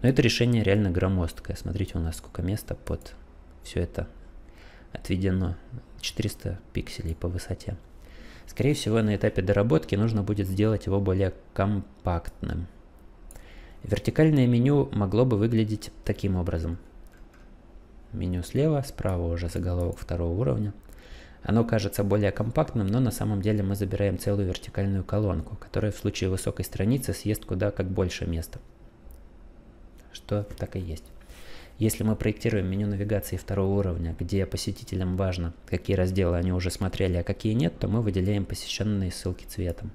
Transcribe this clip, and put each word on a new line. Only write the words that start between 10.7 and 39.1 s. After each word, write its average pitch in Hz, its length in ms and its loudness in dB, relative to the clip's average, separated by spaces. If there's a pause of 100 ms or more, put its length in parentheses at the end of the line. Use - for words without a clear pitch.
его 98 140 2
более 95 320 2 (220)
компактным. 92 1120 -2 (1160)
Вертикальное 151 640 4
меню 127 460 4
могло 104 320 4
бы 117 140 4
выглядеть 110 520 2 (140)
таким 98 320 0
образом. 85 420 -2 (1300)
Меню 90 300 -2
слева, 143 440 2
справа 87 460 -2
уже 85 160 -2
заголовок 87 500 -2
второго 85 400 -2
уровня. 110 360 0 (680)
Оно 113 220 4
кажется 104 400 0
более 104 280 4
компактным, 117 540 0
но 110 140 2
на 123 100 4
самом 107 300 0
деле 107 220 2
мы 98 140 0
забираем 98 420 0
целую 101 300 0
вертикальную 98 560 -2
колонку, 101 520 0
которая - 340 -2
в - 60 -6
случае - 320 0
высокой 92 360 -2
страницы 113 480 0
съест 104 320 -2
куда 95 260 0
как 92 180 -2
больше 92 380 0
места. 85 320 -4 (1500)
Что 104 320 -2
так - 320 -8
и 98 40 -2
есть. 85 240 -8 (760)
Если 107 240 2
мы 107 140 2
проектируем 107 520 0
меню 98 180 0
навигации 101 500 -2
второго 98 420 0
уровня, 85 400 0
где 92 280 0
посетителям 92 720 -4
важно, 87 340 0 (140)
какие - 280 0
разделы 92 440 4
они 90 140 2
уже 90 180 0
смотрели, 92 480 0
а 85 40 0
какие 107 300 0
нет, 147 260 2
то - 80 -2
мы 104 140 2
выделяем 98 460 2
посещенные 98 640 -2